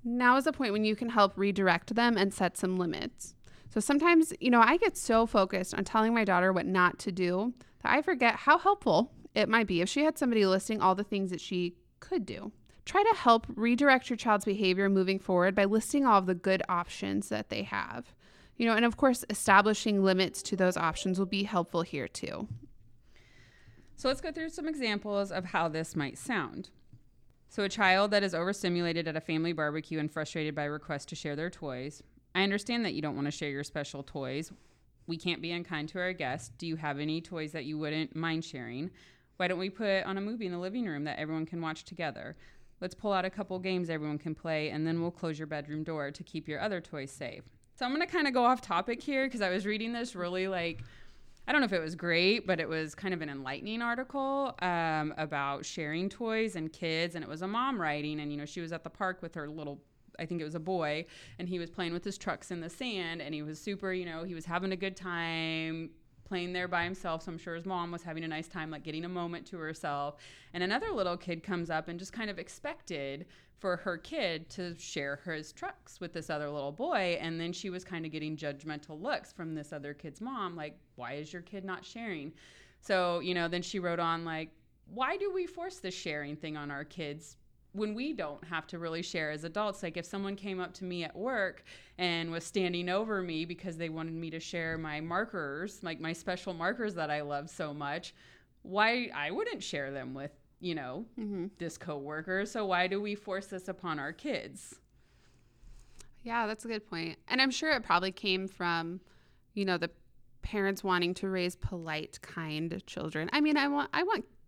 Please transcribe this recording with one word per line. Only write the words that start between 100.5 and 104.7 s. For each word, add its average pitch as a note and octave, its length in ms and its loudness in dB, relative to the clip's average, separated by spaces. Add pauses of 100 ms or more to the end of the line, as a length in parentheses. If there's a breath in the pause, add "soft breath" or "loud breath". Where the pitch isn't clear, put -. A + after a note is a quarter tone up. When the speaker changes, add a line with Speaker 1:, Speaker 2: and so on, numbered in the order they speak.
Speaker 2:
you F3 120 -2
know, D3 320 -6 (140)
Speaker 1:
Mm-hmm. G3+ 280 -4 (100)
Speaker 2:
this E3 200 -8
coworker. D#3 680 -4
So G#3+ 200 -4
why F3+ 220 4
do G3 140 0
we G#3 120 -4
force G3 340 -6
this F#3 200 -10
upon E3+ 320 -6
our D3 140 -6
kids? - 640 -8 (1500 soft breath)